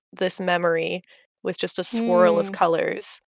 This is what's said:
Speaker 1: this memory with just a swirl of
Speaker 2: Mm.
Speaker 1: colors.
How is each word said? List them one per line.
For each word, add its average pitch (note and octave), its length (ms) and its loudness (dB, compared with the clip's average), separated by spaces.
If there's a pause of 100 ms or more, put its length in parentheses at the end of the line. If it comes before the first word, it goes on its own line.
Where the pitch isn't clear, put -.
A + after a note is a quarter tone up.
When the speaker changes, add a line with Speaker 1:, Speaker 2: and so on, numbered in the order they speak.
(120)
Speaker 1:
this F#3 280 -4
memory F3 640 0 (400)
with F#3 160 -6
just - 200 -4
a - 60 -4
swirl F3+ 540 4
of G3 100 -2
Speaker 2:
Mm. G3 60 -10
Speaker 1:
colors. - 760 0